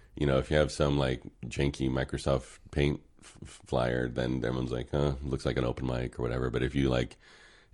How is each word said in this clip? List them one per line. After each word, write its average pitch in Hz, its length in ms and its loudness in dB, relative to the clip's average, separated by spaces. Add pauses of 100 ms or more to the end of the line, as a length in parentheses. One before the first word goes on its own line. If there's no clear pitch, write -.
(160)
You 73 120 0
know, 67 100 6
if - 140 0
you 76 60 4
have 76 140 4
some, 71 260 2
like, 64 260 0 (220)
janky 67 440 0
Microsoft 65 720 -2 (120)
Paint 73 280 2 (240)
f-, - 180 -20
f-, - 240 -18
flyer, 62 440 0
then 62 340 -2
everyone's 64 280 -2
like, 62 200 -4
"Huh, 71 220 2 (100)
looks 67 220 -4
like 64 100 0
an 64 80 2
open 62 240 -2
mic 62 320 -4
or 60 40 -2
whatever." 62 260 -2
But 60 140 -2
if 65 120 -2
you, 69 140 4
like, 62 260 0 (580)